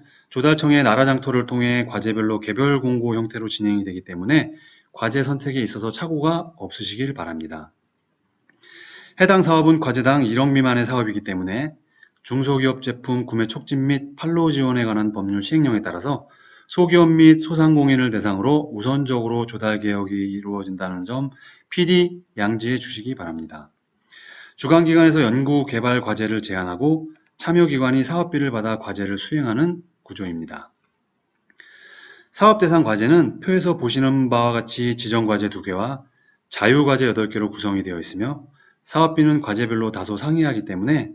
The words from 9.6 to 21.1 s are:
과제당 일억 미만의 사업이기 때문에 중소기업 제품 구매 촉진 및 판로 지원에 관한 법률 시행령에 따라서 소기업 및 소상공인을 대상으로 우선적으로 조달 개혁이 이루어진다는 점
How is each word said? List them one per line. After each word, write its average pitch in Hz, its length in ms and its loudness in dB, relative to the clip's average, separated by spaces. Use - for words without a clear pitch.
과제당 131 440 2
일억 123 260 0
미만의 127 360 2
사업이기 110 340 -2
때문에 101 540 -6
중소기업 131 600 -2
제품 123 420 -4
구매 113 220 -2
촉진 135 400 -4
및 139 300 -2
판로 165 340 0
지원에 127 340 0
관한 107 280 0
법률 101 320 -4
시행령에 135 360 2
따라서 107 460 -6
소기업 175 420 4
및 160 300 8
소상공인을 147 720 4
대상으로 107 600 0
우선적으로 120 760 -2
조달 110 320 -4
개혁이 101 340 -4
이루어진다는 95 720 -8
점 135 260 -6